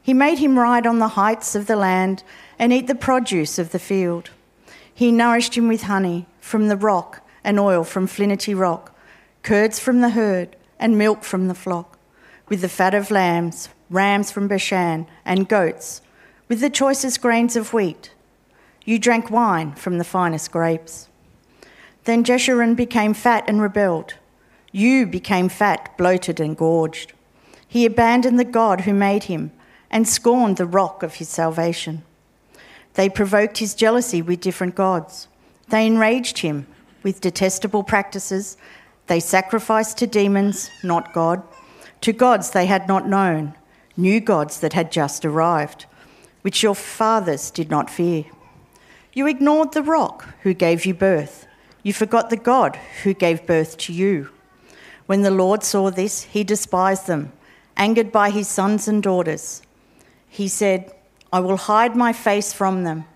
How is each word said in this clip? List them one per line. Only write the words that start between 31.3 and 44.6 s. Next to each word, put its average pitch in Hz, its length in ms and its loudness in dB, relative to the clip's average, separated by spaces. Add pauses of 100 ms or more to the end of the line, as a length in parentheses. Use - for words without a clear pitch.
salvation. 165 720 -4 (880)
They 196 160 2
provoked 208 480 0
his 208 180 -6
jealousy 226 460 2
with 170 220 -4
different 180 320 -4
gods. 185 540 -2 (400)
They 220 180 2
enraged 226 540 2
him 147 260 -4 (360)
with 196 200 -4
detestable 190 600 -2
practices. 196 760 -4 (480)
They 170 120 2
sacrificed 220 800 0
to 240 100 0
demons, 202 640 0 (140)
not 170 320 -2
God, 170 280 0 (600)
to 226 100 0
gods 226 380 2
they 185 160 2
had 190 200 0
not 190 220 0
known, 170 460 0 (420)
new 190 240 2
gods 165 400 0